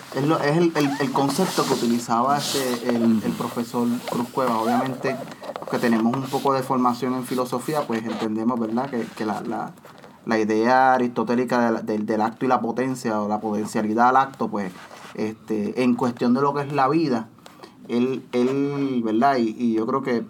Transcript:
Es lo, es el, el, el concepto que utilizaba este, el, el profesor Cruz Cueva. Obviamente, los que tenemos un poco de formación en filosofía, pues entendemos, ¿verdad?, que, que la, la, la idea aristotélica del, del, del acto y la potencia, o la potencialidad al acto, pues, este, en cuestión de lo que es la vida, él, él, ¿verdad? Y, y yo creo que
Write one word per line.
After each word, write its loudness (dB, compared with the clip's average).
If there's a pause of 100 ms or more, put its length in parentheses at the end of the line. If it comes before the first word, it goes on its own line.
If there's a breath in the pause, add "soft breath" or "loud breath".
(160)
Es 0
lo, 4
es 2
el, 4
el, 2 (100)
el -2
concepto 0
que 0
utilizaba 2
este, -2
el, 4
el -2
profesor -2 (220)
Cruz -2
Cueva. 0
Obviamente, 0 (440 loud breath)
los -10
que -2
tenemos 2
un -2
poco 0
de 0
formación 0
en -4
filosofía, -2
pues -2
entendemos, -2
¿verdad?, -2
que, -4 (100)
que -4
la, -2
la, -6 (520 loud breath)
la 0
idea 4
aristotélica 2
del, -2
del, -2
del 0
acto -2
y 2
la 2
potencia, -2
o -2
la -2
potencialidad 2
al 6
acto, 0
pues, -4 (440 loud breath)
este, -4
en 4
cuestión 0
de 2
lo 2
que -2
es -6
la 2
vida, 0 (600 loud breath)
él, 0 (100)
él, 0
¿verdad? 4
Y, 0
y 0
yo 0
creo -2
que -2